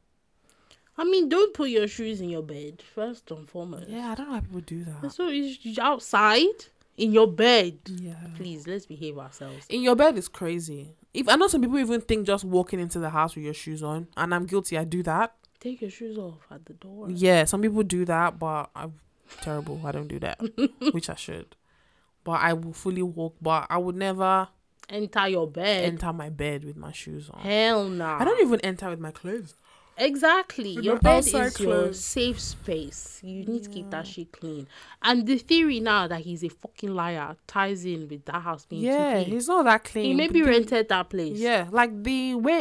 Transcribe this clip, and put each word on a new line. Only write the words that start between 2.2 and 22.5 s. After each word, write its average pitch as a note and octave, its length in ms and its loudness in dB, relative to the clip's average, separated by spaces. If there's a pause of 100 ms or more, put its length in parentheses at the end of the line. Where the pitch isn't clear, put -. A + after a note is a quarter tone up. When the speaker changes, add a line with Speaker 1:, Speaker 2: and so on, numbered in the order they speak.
Speaker 1:
in F3+ 80 -6
your E3 140 -6
bed, D3+ 400 -12
first A#3 480 -10
and D#3 180 -14
foremost. F3 400 -12
Speaker 2:
Yeah, A#3 220 -8
I A3 60 -6
don't C#4+ 120 -10
know C#4 60 -6
how A3 60 -4
people F#3 220 -8
do E3 220 -10
that. D#3+ 280 -10
Speaker 1:
So F4+ 180 -4
it's C4+ 480 -6
outside, A#3 680 4 (500)
in A3 160 2
your A3 160 8
bed. F#3 580 4
Speaker 2:
Yeah. F3+ 280 -10 (200)
Speaker 1:
Please, E3 320 -12
let's F#3 200 -8
behave D3+ 320 -10
ourselves. C3+ 500 -16
Speaker 2:
In B3 140 -2
your B3 120 8
bed C#4+ 240 8
is F3+ 80 -4
crazy. D#3+ 640 -8 (260)
If, B3+ 140 0
I A#3 80 8
know F4 100 6
some D#4+ 140 2
people B3 180 2
even A#3 220 0
think A3 260 0
just G3 180 2
walking F3+ 360 0
into F3 180 -4
the D#3+ 120 -4
house D#3 260 0
with D#3 80 -10
your D3 100 -6
shoes D#3 280 -10
on. D#3 340 -6
And F3 180 0
I'm F3 120 0
guilty, F#3 300 -2
I D#3 80 0
do E3+ 200 -2
that. E3+ 300 0 (260)
Speaker 1:
Take B3 220 -10
your G3+ 80 -6
shoes A3 280 -12
off E3+ 320 -14
at E3+ 140 -20
the - 100 -20
door. G3 360 -16
Speaker 2:
Yeah, F3+ 340 6
some G3 180 0
people G#3+ 220 2
do F3+ 220 0
that, E3+ 320 0
but D#3 360 -4
I'm D#3 200 -12 (480)
terrible. D3+ 420 -8
I C#3+ 80 -6
don't D3 160 -8
do C3+ 100 -8
that, - 220 -6 (260)
Speaker 1:
<laughs> B3+ 260 -2
Speaker 2:
which E3 180 -4
I E3 40 -8
should. - 400 -12 (680)
But E3 180 -2
I E3+ 120 4